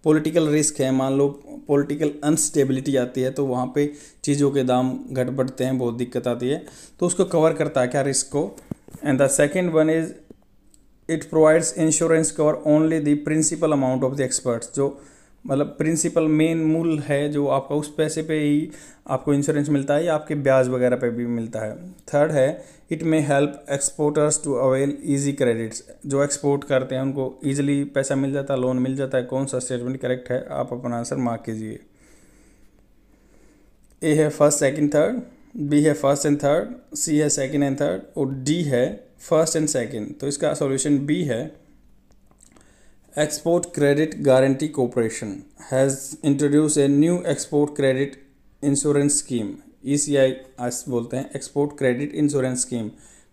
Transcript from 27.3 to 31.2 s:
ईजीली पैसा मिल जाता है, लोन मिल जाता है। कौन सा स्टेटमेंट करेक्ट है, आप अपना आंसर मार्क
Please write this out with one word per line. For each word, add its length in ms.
ईजीली 360
पैसा 220
मिल 160
जाता 220
है, 60
लोन 180
मिल 180
जाता 220
है। 60
कौन 220
सा 120
स्टेटमेंट 420
करेक्ट 300
है, 200
आप 220
अपना 260
आंसर 180
मार्क 300